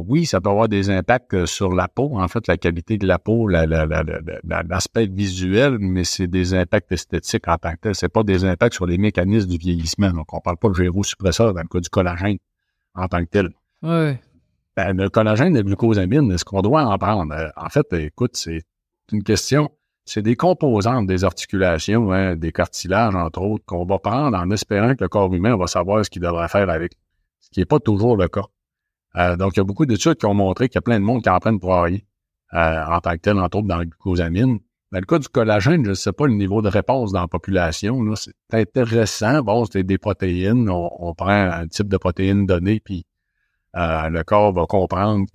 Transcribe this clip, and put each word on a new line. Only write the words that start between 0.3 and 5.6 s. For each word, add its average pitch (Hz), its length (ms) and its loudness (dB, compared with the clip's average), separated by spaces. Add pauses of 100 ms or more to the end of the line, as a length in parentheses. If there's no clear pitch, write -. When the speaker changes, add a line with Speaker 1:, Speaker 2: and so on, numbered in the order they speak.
Speaker 1:
peut 101 80 -2
avoir 107 180 2
des 98 220 0
impacts, 101 440 0
euh, 90 120 2
sur 92 280 -2
la 90 140 0
peau, 135 320 -4
en 90 80 0
fait, 107 200 -6
la 87 100 2
qualité 87 400 -2
de 98 100 -2
la 90 120 2
peau, 110 280 0
la, 82 180 2
la, 80 200 2
la, 80 180 -2
la, 80 160 -6 (240)
la, 85 200 -4
l'aspect 92 420 -2
visuel, 98 760 0